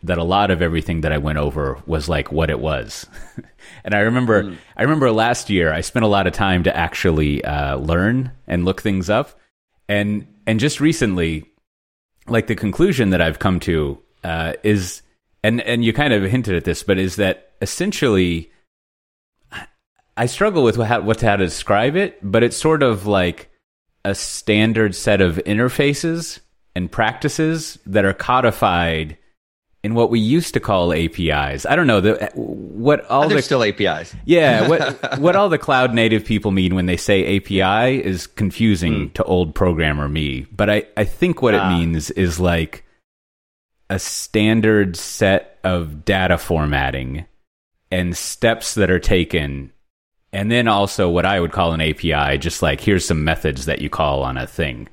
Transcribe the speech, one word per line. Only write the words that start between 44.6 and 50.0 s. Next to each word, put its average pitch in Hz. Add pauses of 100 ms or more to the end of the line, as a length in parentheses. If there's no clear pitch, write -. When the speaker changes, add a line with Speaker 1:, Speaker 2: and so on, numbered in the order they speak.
Speaker 1:
set -
of 82
data 92
formatting 69 (640)
and 90
steps -
that 101
are 90
taken. 73 (600)